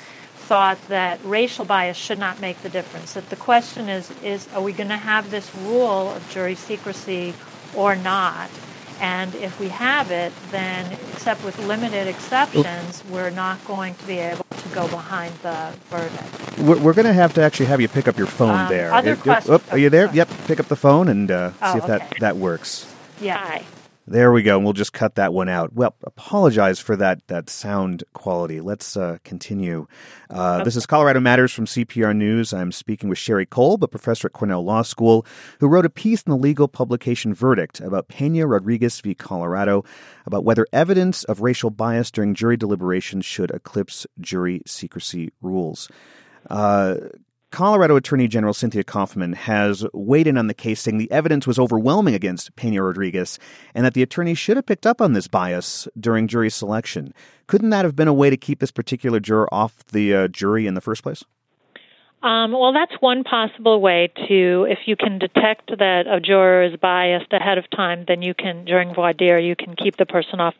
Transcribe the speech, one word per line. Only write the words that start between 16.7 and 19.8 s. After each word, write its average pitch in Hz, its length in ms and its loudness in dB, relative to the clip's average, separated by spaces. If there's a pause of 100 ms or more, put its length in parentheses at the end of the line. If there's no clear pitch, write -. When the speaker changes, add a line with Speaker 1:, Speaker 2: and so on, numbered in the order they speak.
Speaker 2:
we're 156 160 6
gonna 220 180 6
have 175 220 6
to 160 80 4
actually 151 240 2
have 135 140 2
you 113 80 2
pick - 180 -2
up 113 100 2
your 98 120 -2
phone 107 320 2
Speaker 1:
Um, 92 80 0
Speaker 2:
there. 87 260 0
Speaker 1:
other - 200 2
Speaker 2:
It, - 40 -6
it, - 40 -16
Speaker 1:
questions? - 460 4
Speaker 2:
oh, - 40 -8
are 139 60 2
you 143 120 6